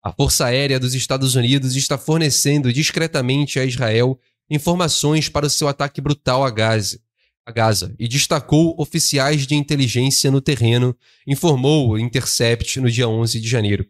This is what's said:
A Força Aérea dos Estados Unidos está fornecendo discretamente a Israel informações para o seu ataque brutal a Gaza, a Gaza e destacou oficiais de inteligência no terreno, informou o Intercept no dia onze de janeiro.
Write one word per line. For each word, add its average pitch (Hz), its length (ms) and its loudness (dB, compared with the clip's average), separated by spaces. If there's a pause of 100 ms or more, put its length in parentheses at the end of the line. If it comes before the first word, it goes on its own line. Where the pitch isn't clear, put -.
A 98 120 -8
Força 139 340 0
Aérea 131 320 0
dos 127 160 -2
Estados 131 400 -2
Unidos 131 400 2
está 135 240 -2
fornecendo 143 720 0
discretamente 143 880 -2
a 131 60 0
Israel 123 540 0 (300)
informações 156 800 0
para 147 180 -2
o 143 40 0
seu - 160 -2
ataque 143 340 -4
brutal 139 440 0
a 131 60 0
Gaza, 110 500 -2 (440)
a - 60 -20
Gaza 110 480 0
e - 80 -6
destacou 151 720 2
oficiais 147 640 0
de 147 120 0
inteligência 135 760 0
no 135 100 2
terreno, 120 560 0 (300)
informou 139 640 2
o 107 80 0
Intercept 117 800 -2
no 131 100 2
dia 117 200 0
onze 113 320 -2
de 110 80 -6
janeiro. 101 420 0